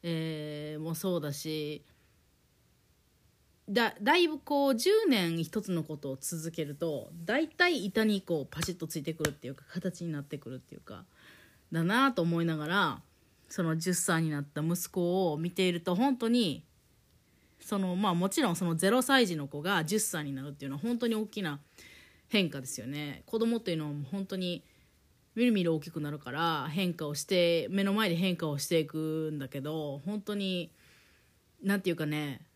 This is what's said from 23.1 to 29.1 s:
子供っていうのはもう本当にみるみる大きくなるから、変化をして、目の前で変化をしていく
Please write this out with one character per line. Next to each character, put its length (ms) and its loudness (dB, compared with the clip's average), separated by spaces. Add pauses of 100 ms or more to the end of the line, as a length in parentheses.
子 120 -2
供 200 2
っ 20 -2
て 120 -2
い 20 2
う 40 0
の 80 -2
は 60 -4
も 80 -6
う 100 -4
本 160 -4
当 100 -8
に 280 -4 (680)
み 120 2
る 60 6
み 120 4
る 100 4
大 60 0
き 100 -12
く 100 -6
な 100 -4
る 80 -8
か 120 -10
ら、 400 0
変 240 0
化 120 -6
を 80 -6
し 100 -6
て、 460 4
目 140 2
の 80 2
前 160 2
で 80 2
変 200 2
化 120 -2
を 100 -2
し 80 -4
て 120 4
い 80 2
く 460 -4